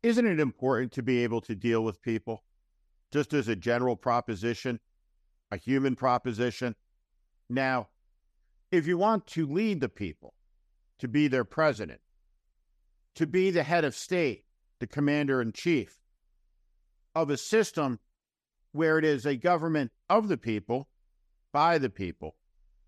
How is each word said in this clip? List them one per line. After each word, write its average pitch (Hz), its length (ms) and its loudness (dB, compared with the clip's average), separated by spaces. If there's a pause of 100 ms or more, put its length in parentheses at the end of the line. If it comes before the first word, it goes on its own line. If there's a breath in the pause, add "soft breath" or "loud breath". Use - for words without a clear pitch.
isn't 233 240 4
it 175 140 2
important 127 540 0
to 127 100 -6
be 123 200 2
able 117 180 -2
to - 120 -8
deal 113 300 0
with 110 180 -4
people, 113 420 -6 (680)
just 143 220 -2
as 135 140 0
a 113 80 0
general 120 420 0
proposition, 120 840 -2 (720)
a 101 60 -8
human 135 380 0
proposition? 123 800 -2 (760)
Now, 127 400 -2 (800)
if 165 160 2
you 175 100 2
want 208 300 0
to 165 180 -2
lead 180 360 0
the 127 80 -2
people, - 440 -10 (640)
to 131 100 -8
be 143 200 2
their 127 180 2
president, 110 560 -2 (1120)
to 160 120 -2
be 185 240 2
the 170 120 2
head 165 200 2
of 135 100 -2
state, 160 520 -4 (340)
the 117 80 -6
commander-in-chief 143 1160 0 (1120)
of 160 160 0
a 143 80 0
system 156 600 0 (720)
where 160 260 2
it 156 80 2
is 143 200 2
a 143 100 0
government 156 560 0 (180)
of 214 200 2
the 156 80 0
people, 117 520 -4 (640)
by 160 260 2
the 131 120 0
people, 85 480 -10 (500)